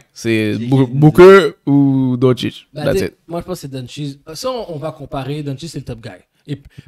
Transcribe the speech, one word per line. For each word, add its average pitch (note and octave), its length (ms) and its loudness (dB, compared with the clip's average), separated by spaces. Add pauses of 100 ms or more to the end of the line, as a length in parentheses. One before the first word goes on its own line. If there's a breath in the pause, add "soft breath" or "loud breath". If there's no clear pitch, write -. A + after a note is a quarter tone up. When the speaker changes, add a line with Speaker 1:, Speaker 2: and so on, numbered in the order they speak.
(120)
Speaker 1:
C'est A2 440 -4
Speaker 2:
C'est A2 100 -8
Speaker 1:
Bo-, C3 200 2
Speaker 2:
qui ? A#2 60 -8
Speaker 1:
Booker D#3+ 580 8 (160)
ou C3+ 500 2
Doncic ? B2 560 -2
Speaker 3:
Bah, D3 120 -10
Speaker 1:
That's D3+ 140 0
Speaker 3:
t'sais, G2 80 -2
Speaker 1:
it. - 80 -12 (120)
Speaker 3:
moi, E3+ 140 -10
je E3 60 -12
pense F3+ 100 -10
que - 60 -14
c'est C#3+ 100 -14
Doncic. C#3 560 -12
Euh, D#3+ 80 -16
ça, B3+ 160 -8
on, G#3 220 -10
on D3+ 40 -10
va D3+ 140 -10
comparer. C#3+ 500 -10
Doncic, C#3+ 280 -10
c'est - 100 -14
le B2+ 40 -14
top A#2 160 -14
guy. A2+ 100 -18 (380)
Et D3 80 -10
p-, - 120 -18 (200 soft breath)